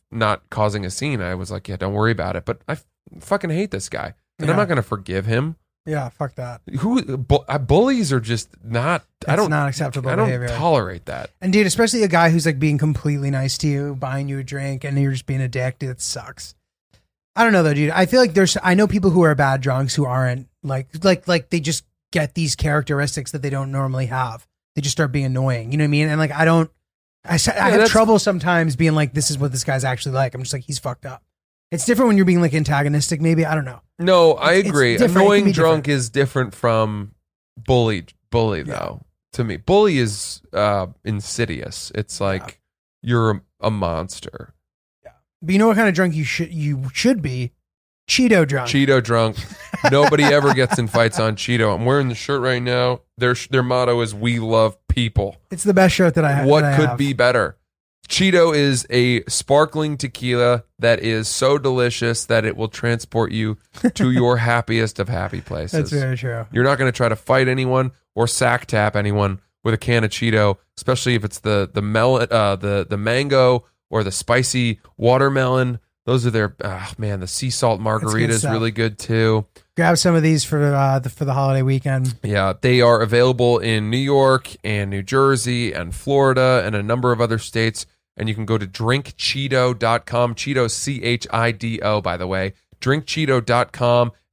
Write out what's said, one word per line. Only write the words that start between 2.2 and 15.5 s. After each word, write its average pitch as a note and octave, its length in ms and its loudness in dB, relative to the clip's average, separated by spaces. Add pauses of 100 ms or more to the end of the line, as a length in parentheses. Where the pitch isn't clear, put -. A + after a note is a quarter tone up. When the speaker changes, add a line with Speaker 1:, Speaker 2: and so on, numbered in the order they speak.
Speaker 1:
it." F2 80 -10
But - 240 -8
I C#3+ 60 -6
f-, - 120 -12 (360)
fucking G3 300 -4
hate F#3 200 -4
this F#2+ 160 -8
guy. - 260 -10 (260)
And D#3 100 -2
I'm D#3+ 60 0
Speaker 2:
Yeah. G3+ 80 2
Speaker 1:
not G3 40 -2
gonna D3+ 140 0
forgive F#2+ 440 -6
him. B2+ 300 -2 (300)
Speaker 2:
Yeah, D3 240 -6
fuck - 260 -10
that. B2 260 -14 (180)
Speaker 1:
Who, F#3+ 380 -2
bu-, C#3 300 0
uh, C3+ 100 -2
bullies F3+ 560 2
are B2+ 60 2
just A2 300 -4 (140)
not, A#2+ 400 -2 (240)
I C#3+ 60 0
Speaker 2:
It's F#3 80 2
Speaker 1:
don't, F#3+ 80 2
Speaker 2:
not D3+ 180 0
acceptable C3+ 440 -4
Speaker 1:
I D#3+ 40 -2
don't G#3+ 120 2
Speaker 2:
behavior. B2 220 -4
Speaker 1:
tolerate A#2 580 -2
that. - 240 -10 (100)
Speaker 2:
And F#3 100 -2
dude, G#3 140 4
especially A3+ 380 0
a G3+ 40 4
guy E3+ 220 4
who's, D#3+ 160 2
like, D3+ 140 0
being D3 180 2
completely C#3+ 540 -2
nice C3+ 280 -2
to D#3 80 -2
you, C#3+ 280 -4
buying C#3 340 -6
you C#3 100 -6
a C3+ 40 -8
drink, C#3 400 -8
and C#3 160 -4
you're C#3 120 2
just B2+ 140 -6
being C3 160 -2
a C3 60 -2
dick, B2+ 320 -6